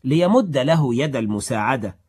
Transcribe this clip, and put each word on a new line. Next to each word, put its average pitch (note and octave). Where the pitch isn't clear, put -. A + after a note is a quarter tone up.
ليمد F3
له C#3
يد C3+
المساعدة G#2+